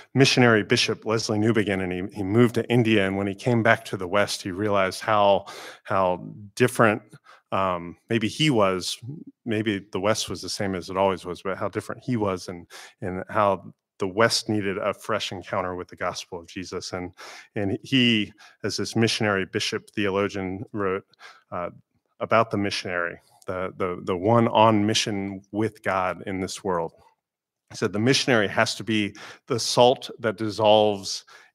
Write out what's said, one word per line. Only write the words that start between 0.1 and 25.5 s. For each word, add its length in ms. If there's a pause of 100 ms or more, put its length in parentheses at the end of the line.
missionary 480
bishop, 440
Leslie 340
Newbigin, 420
and 100
he, 260
he 40
moved 340
to 140
India. 380
And 80
when 120
he 60
came 300
back 220
to 100
the 120
West, 340
he 100
realized 480
how, 460 (380)
how 440 (280)
different, 460 (520)
um, 420 (140)
maybe 180
he 220
was, 500 (460)
maybe 480
the 80
West 280
was 120
the 80
same 260
as 140
it 80
always 260
was, 180
but 160
how 120
different 340
he 140
was 320
and, 180 (320)
and 300
how 440 (260)
the 80
West 420
needed 280
a 160
fresh 380
encounter 440
with 120
the 80
gospel 420
of 100
Jesus. 440
And, 220 (420)
and 280
he, 500 (320)
as 100
this 220
missionary 480
bishop 460
theologian 840
wrote, 320 (480)
uh, 160 (500)
about 320
the 60
missionary, 600 (300)
the, 300
the, 260
the 140
one 320
on 360
mission 560 (120)